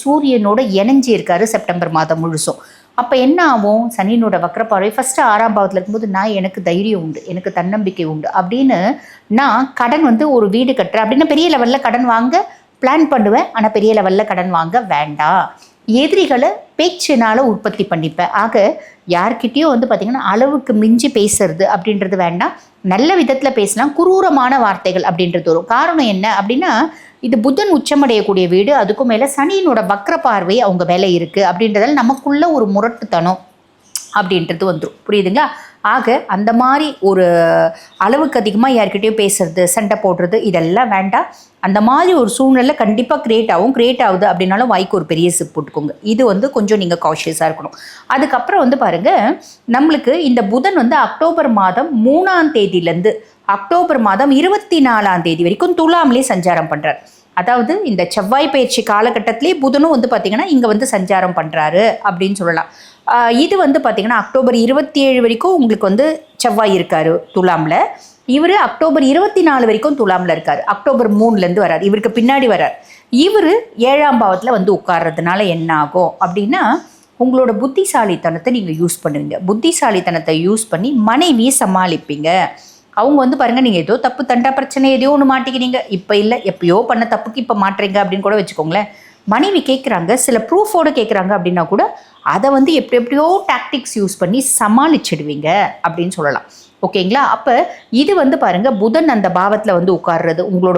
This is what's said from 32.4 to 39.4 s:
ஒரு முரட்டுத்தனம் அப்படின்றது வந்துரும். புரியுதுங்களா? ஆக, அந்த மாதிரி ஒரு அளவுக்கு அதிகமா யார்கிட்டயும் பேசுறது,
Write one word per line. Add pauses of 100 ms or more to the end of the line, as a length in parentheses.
ஒரு
முரட்டுத்தனம் (760)
அப்படின்றது
வந்துரும். (140)
புரியுதுங்களா? (400)
ஆக,
அந்த
மாதிரி
ஒரு (520)
அளவுக்கு
அதிகமா
யார்கிட்டயும்
பேசுறது,